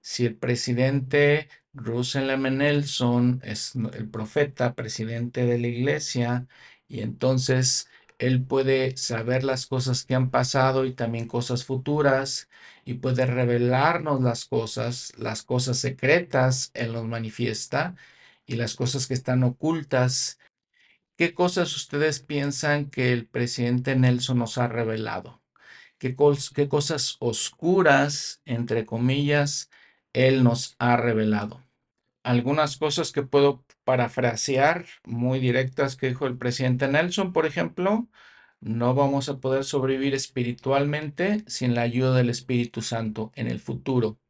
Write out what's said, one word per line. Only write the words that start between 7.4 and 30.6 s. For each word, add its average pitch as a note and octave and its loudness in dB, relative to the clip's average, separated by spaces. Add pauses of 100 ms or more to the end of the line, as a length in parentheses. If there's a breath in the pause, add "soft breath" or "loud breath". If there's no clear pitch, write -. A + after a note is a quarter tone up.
él B2+ 2
puede C3 2
saber A#2+ -2
las C3 -2
cosas B2+ -2
que C3 -2
han B2+ 2
pasado C3 2
y C3 -2
también A#2 -4
cosas A#2+ -4
futuras, C3+ 0 (360 loud breath)
y B2+ -8
puede B2+ 0
revelarnos B2+ 2
las A#2 0
cosas, A#2 -4
las A2 -6
cosas B2+ -2
secretas, C3 2
él A#2 -4
nos A2+ -6
manifiesta, A2+ -4 (500 loud breath)
y A#2+ -6
las A#2 -4
cosas B2+ -2
que B2+ -2
están B2+ 0
ocultas, B2+ 0 (800 soft breath)
¿Qué F3 0
cosas F3+ 0
ustedes D3 -2
piensan D3 -2
que B2 0
el A#2 -2
presidente B2 0
Nelson B2+ 4
nos A#2 -4
ha A#2+ 0
revelado? A2 -6 (580 loud breath)
¿Qué B2+ -4
cos-, C#3+ 2
qué C#3+ 0
cosas D3 -2
oscuras, C#3+ 2
entre A#2 -2
comillas, C#3+ 0 (440 soft breath)
él C3 6
nos A#2 2